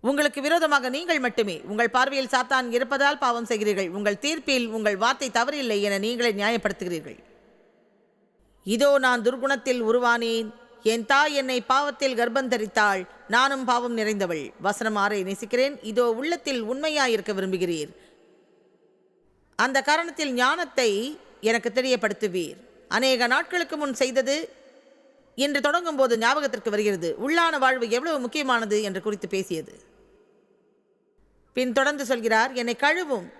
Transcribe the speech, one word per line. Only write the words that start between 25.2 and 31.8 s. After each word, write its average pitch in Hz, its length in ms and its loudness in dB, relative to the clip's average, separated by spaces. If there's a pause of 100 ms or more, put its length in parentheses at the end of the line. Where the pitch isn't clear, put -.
என்று 285 260 0
தொடங்கும் 320 340 0
போது 254 220 4
ஞாபகத்திற்கு 240 520 0
வருகிறது. 202 460 0 (100)
உள்ளான 330 340 2
வாழ்வு 254 300 2
எவ்வளவு 277 300 0
முக்கியமானது 233 640 0
என்று 190 200 -4
குறித்து 208 260 -6
பேசியது. 185 540 -6 (1700)
பின் 254 200 0
தொடர்ந்து 277 320 2